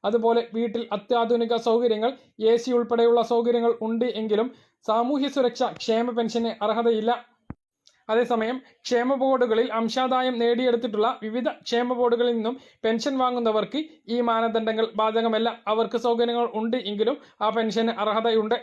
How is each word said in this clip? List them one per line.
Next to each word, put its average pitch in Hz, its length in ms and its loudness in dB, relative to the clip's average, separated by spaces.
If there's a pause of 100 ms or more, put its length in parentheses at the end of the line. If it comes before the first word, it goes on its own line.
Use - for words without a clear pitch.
അതുപോലെ 226 340 2 (120)
വീട്ടിൽ 233 280 -2 (120)
അത്യാധുനിക 233 600 0 (100)
സൗകര്യങ്ങൾ, 226 460 2 (400)
എ - 100 6
സി 254 160 -6
ഉൾപ്പെടെയുള്ള 233 440 4 (100)
സൗകര്യങ്ങൾ 233 420 2 (140)
ഉണ്ട് 233 180 -2 (160)
എങ്കിലും 220 260 0 (400)
സാമൂഹ്യ 262 480 0
സുരക്ഷ 247 280 0 (180)
ക്ഷേമ 233 260 0 (100)
പെൻഷന് 226 340 -2 (140)
അർഹതയില്ല. 220 460 0 (1000)
അതേസമയം 233 440 0 (280)
ക്ഷേമ 247 380 0
ബോർഡുകളിൽ 247 460 2 (100)
അംശാദായം 254 640 0
നേടിയെടുത്തിട്ടുള്ള 233 680 2 (160)
വിവിധ 240 240 -4 (180)
ക്ഷേമ 240 220 0 (100)
ബോർഡുകളിൽ 240 380 2
നിന്നും 226 200 -2 (280)
പെൻഷൻ 233 380 0
വാങ്ങുന്നവർക്ക് 240 600 0 (320)
ഈ 240 40 0 (100)
മാനദണ്ഡങ്ങൾ 226 600 0 (120)
ബാധകമല്ല. 226 480 2 (240)
അവർക്ക് 226 340 0
സൗകര്യങ്ങൾ 240 420 0 (120)
ഉണ്ട് 233 180 -2 (120)
എങ്കിലും 220 280 0 (280)
ആ 220 100 2
പെൻഷന് 226 380 0 (100)
അർഹതയുണ്ട്. 220 580 0